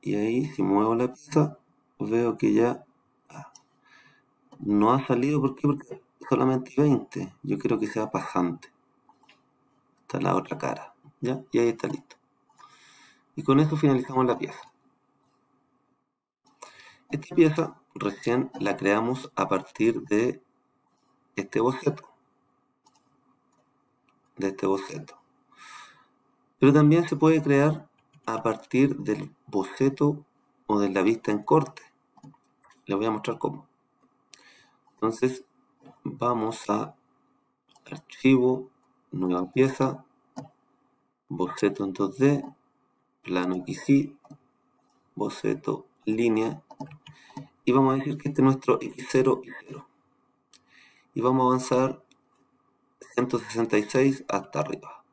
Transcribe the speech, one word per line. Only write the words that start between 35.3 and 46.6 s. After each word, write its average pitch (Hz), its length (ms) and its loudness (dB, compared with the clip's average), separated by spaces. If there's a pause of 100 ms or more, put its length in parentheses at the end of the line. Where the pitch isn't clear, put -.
vamos 117 680 -4
a 110 240 -4 (880)
archivo, 127 840 0 (400)
nueva 92 400 -2
pieza, 135 520 0 (1300)
boceto 95 540 -2
en 95 100 -4
dos 98 240 -4
D, 135 260 2 (800)
plano 90 360 -4
X - 320 -8
Y, 143 280 2 (960)
boceto, - 720 -4 (200)
línea, 113 580 0 (1000)